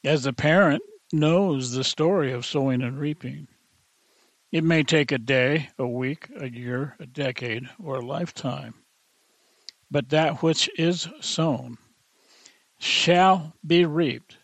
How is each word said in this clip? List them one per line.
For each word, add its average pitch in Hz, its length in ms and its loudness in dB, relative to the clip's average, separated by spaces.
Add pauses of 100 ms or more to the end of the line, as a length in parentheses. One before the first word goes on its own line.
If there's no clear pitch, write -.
as 139 200 2
the 135 80 -2
parent 156 500 4 (300)
knows 151 600 2
the 127 120 -2
story 156 480 0
of 120 120 -6
sowing 131 380 0
and 127 160 -6
reaping. 147 480 -8 (1040)
It 165 140 0
may 160 180 4
take 147 300 2
a 135 60 -2
day, 131 600 0
a 131 80 -2
week, 127 500 -6
a 139 140 -10
year, 123 480 -8
a 151 80 -16
decade, 127 640 -6 (140)
or 139 140 -6
a 123 80 -6
lifetime, 135 720 -8 (1160)
but 139 200 -4
that 151 320 0
which 160 340 0
is 165 320 -2 (120)
sown 127 580 -4 (1000)
shall 175 760 4 (120)
be 170 200 6
reaped. 147 580 -2